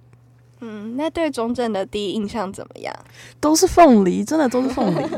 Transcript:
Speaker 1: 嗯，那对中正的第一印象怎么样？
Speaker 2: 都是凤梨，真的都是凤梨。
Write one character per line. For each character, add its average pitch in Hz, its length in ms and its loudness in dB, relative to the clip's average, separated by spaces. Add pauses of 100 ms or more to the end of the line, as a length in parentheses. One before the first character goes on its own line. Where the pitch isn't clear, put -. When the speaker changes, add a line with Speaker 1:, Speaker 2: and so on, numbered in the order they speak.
(600)
Speaker 1:
嗯， 220 360 -12
那 302 140 -4
对 330 180 -2
中 240 240 -4
正 233 180 -4
的 190 140 -4
第 208 220 -6
一 175 60 -4
印 202 140 -4
象 208 240 -8
怎 - 180 -16
么 - 100 -20
样？ - 120 -10 (480)
Speaker 2:
都 302 160 2
是 349 120 4
凤 262 360 8
梨， 185 220 0
真 302 140 -2
的 269 100 2
都 247 140 -2
是 262 60 -4
凤 240 260 -2
梨。 285 120 -2 (100)